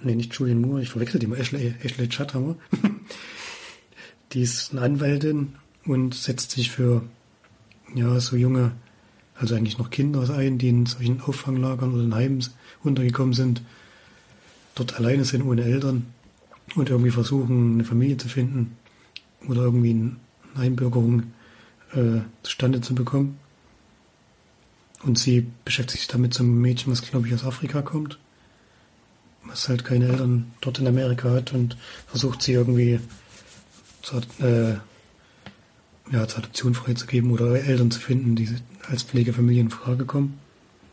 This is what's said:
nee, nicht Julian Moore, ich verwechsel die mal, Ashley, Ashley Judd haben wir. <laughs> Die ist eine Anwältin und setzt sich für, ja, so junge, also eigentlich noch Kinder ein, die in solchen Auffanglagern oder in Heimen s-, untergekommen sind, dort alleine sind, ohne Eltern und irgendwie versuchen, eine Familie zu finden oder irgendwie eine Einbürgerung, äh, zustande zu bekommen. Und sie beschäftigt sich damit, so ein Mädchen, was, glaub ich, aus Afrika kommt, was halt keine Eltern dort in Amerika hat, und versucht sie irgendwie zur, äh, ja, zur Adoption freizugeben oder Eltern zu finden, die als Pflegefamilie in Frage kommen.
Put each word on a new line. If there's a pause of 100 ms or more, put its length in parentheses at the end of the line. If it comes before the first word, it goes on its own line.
nee,
nicht
Julian
Moore,
ich
verwechsel
die
mal,
Ashley,
Ashley
Judd
haben
wir.
<laughs> (1400)
Die
ist
eine
Anwältin (300)
und
setzt
sich
für, (920)
ja,
so
junge, (640)
also
eigentlich
noch
Kinder
ein,
die
in
solchen
Auffanglagern
oder
in
Heimen
s-, (320)
untergekommen
sind, (1120)
dort
alleine
sind,
ohne
Eltern (680)
und
irgendwie
versuchen,
eine
Familie
zu
finden (720)
oder
irgendwie
eine (380)
Einbürgerung, (680)
äh, (240)
zustande
zu
bekommen. (1600)
Und
sie (180)
beschäftigt
sich
damit,
so
ein
Mädchen,
was,
glaub
ich,
aus
Afrika
kommt, (1300)
was
halt
keine
Eltern
dort
in
Amerika
hat,
und (280)
versucht
sie
irgendwie (1000)
zur, (200)
äh, (1400)
ja,
zur
Adoption
freizugeben
oder
Eltern
zu
finden,
die (400)
als
Pflegefamilie
in
Frage
kommen. (560)